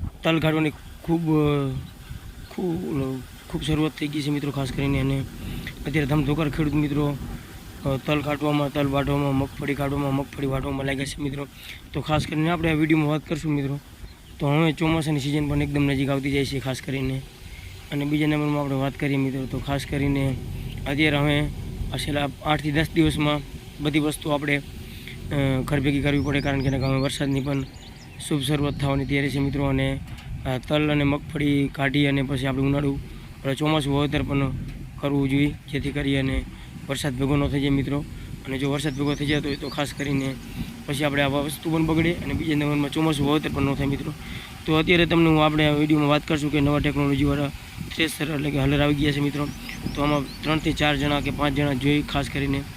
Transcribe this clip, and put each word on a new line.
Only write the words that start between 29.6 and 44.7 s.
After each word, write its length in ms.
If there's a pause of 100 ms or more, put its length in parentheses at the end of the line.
અને 340 (480)
આ 120
તલ 320
અને 140
મગફળી 640
કાઢી 380
અને 160
પછી 240
આપણે 160
ઉનાળુ 360 (460)
અને 100
ચોમાસું 400
વાવેતર 280
પણ 300 (480)
કરવું 280
જોઈએ, 260 (180)
જેથી 180
કરી 260
અને 280 (440)
વરસાદ 260
ભેગો 220
ન 120
થઈ 120
જાય, 100
મિત્રો. 340 (420)
અને 120
જો 120
વરસાદ 240
ભેગો 200
થઈ 120
જતો 220
હોય 80
તો 120
ખાસ 260
કરીને 400 (520)
પછી 180
આપણે 180
આ 60
વસ્તુ 420
પણ 160
બગડે. 260
અને 220
બીજા 200
નંબરમાં 360
ચોમાસું 360
વાવેતર 220
પણ 140
ન 120
થાય, 120
મિત્રો. 260 (540)
તો 80